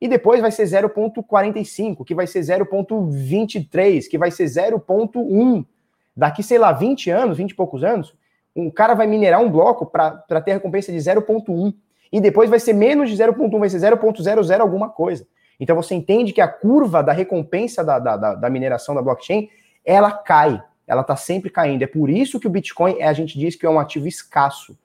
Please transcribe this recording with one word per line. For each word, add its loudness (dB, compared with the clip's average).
E -4
depois 4
vai 2
ser 0
zero 2
ponto -4
quarenta 0
e -4
cinco, -8
que -6
vai -2
ser -4
zero 0
ponto -4
vinte -4
e -6
três, 0
que -4
vai 0
ser -2
zero -2
ponto -2
um. 2
Daqui, -2
sei 2
lá, 4
vinte -2
anos, 0
vinte -6
e -20
poucos -6
anos, -4
um -6
cara 2
vai 2
minerar 4
um 2
bloco 2
pra, 0
pra -4
ter -2
a 2
recompensa -4
de -6
zero 0
ponto -2
um. -2
E 0
depois 4
vai 6
ser 0
menos 2
de -6
zero 2
ponto -2
um, 2
vai 2
ser -4
zero 4
ponto 0
zero 2
zero 2
alguma 0
coisa. -6
Então 0
você -4
entende 0
que 2
a 4
curva 2
da 2
recompensa -4
da, 0
da, -2
da, -2
da -4
mineração -4
da -2
blockchain, -4
ela 4
cai, 0
ela -2
tá -4
sempre -6
caindo. -2
É -2
por -2
isso -2
que -6
o -2
Bitcoin, -2
é, 0
a 2
gente -6
diz -4
que -6
é 0
um 2
ativo -6
escasso. -4